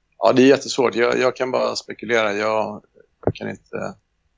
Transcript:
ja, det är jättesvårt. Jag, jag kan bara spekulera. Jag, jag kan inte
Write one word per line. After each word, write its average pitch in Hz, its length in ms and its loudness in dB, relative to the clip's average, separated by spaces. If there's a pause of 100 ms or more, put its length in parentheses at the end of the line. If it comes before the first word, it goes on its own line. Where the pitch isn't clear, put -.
(180)
ja, - 140 4
det 127 100 6
är 131 40 8
jättesvårt. 135 480 2
Jag, 120 240 0
jag 123 180 0
kan 127 140 -6
bara 117 260 -2
spekulera. 110 560 -4
Jag, 107 500 -2 (420)
jag - 100 -2
kan 107 160 -10
inte 101 440 -12 (440)